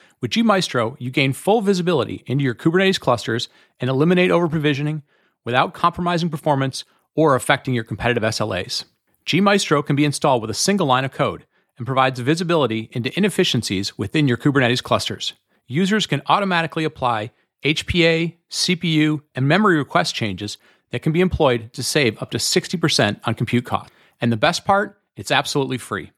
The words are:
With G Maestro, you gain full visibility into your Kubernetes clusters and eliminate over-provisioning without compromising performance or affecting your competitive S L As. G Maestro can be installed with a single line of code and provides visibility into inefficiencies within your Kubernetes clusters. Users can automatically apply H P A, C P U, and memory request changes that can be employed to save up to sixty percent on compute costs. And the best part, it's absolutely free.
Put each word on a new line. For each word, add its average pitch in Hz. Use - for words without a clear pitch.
With 120
G 220
Maestro, 165
you 123
gain 135
full 208
visibility 170
into 135
your 127
Kubernetes 185
clusters 120
and 123
eliminate 180
over-provisioning 151
without 131
compromising 175
performance 139
or 147
affecting 131
your 117
competitive 117
S 107
L 107
As. -
G -
Maestro 196
can 143
be 143
installed 143
with 113
a -
single 190
line 127
of 131
code 98
and 123
provides 131
visibility 139
into 123
inefficiencies 123
within 147
your 120
Kubernetes 127
clusters. -
Users 185
can 139
automatically 170
apply 120
H 151
P 165
A, 165
C -
P 170
U, 151
and 131
memory 180
request 160
changes 101
that -
can 156
be 156
employed 131
to 127
save 120
up -
to 120
sixty -
percent 131
on 113
compute 120
costs. -
And 120
the 113
best 151
part, 202
it's -
absolutely 135
free. 98